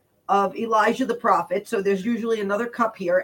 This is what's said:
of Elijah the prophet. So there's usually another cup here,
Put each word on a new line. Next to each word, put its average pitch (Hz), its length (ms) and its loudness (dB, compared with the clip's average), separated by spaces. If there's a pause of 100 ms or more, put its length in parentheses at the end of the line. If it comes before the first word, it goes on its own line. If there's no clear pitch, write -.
(280)
of 196 280 2
Elijah 226 500 2
the 226 100 -2
prophet. 185 520 0
So 208 140 -2
there's 190 240 0
usually 226 360 -2
another 208 260 -2
cup 233 280 -2
here, 180 280 0